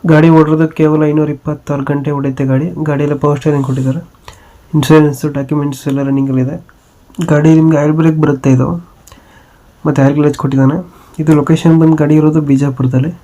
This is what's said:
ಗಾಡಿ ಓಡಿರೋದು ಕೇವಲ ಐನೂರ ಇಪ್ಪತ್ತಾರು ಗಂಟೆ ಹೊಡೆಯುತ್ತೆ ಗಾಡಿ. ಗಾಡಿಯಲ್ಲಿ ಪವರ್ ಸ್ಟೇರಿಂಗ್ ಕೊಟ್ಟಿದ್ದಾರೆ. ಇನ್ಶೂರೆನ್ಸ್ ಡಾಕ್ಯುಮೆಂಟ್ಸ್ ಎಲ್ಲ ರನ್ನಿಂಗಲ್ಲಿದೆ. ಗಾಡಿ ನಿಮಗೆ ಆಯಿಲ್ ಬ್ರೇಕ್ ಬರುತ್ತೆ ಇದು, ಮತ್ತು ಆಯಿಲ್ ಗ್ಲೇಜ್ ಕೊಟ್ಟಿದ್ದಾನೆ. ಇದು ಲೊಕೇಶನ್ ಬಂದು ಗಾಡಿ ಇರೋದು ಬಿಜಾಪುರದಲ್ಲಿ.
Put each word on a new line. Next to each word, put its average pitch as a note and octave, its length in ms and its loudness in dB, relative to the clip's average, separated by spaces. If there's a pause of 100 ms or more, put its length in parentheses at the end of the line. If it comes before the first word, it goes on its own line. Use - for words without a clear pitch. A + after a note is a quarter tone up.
ಗಾಡಿ D#3+ 220 4
ಓಡಿರೋದು D#3+ 400 4
ಕೇವಲ D#3 360 0
ಐನೂರ D3+ 260 0
ಇಪ್ಪತ್ತಾರು C#3+ 540 -8
ಗಂಟೆ C#3+ 260 -4
ಹೊಡೆಯುತ್ತೆ C#3 340 -4
ಗಾಡಿ. C3+ 260 -2 (180)
ಗಾಡಿಯಲ್ಲಿ C#3+ 300 -2
ಪವರ್ D3 200 0
ಸ್ಟೇರಿಂಗ್ C#3+ 280 -2
ಕೊಟ್ಟಿದ್ದಾರೆ. C3+ 340 -4 (760)
ಇನ್ಶೂರೆನ್ಸ್ D3+ 580 2
ಡಾಕ್ಯುಮೆಂಟ್ಸ್ C#3+ 560 -6
ಎಲ್ಲ C#3 140 -2
ರನ್ನಿಂಗಲ್ಲಿದೆ. C3+ 540 -2 (720)
ಗಾಡಿ D#3 280 4
ನಿಮಗೆ D#3+ 240 4
ಆಯಿಲ್ D3+ 140 0
ಬ್ರೇಕ್ D#3+ 260 0
ಬರುತ್ತೆ C#3 320 0
ಇದು, C3 180 2 (1200)
ಮತ್ತು C#3 160 0
ಆಯಿಲ್ C#3 120 2
ಗ್ಲೇಜ್ D3 240 0
ಕೊಟ್ಟಿದ್ದಾನೆ. C3+ 380 0 (420)
ಇದು D#3+ 160 2
ಲೊಕೇಶನ್ D#3+ 460 2
ಬಂದು D#3+ 160 4
ಗಾಡಿ D3+ 180 0
ಇರೋದು D#3 260 2
ಬಿಜಾಪುರದಲ್ಲಿ. C3+ 720 -2 (120)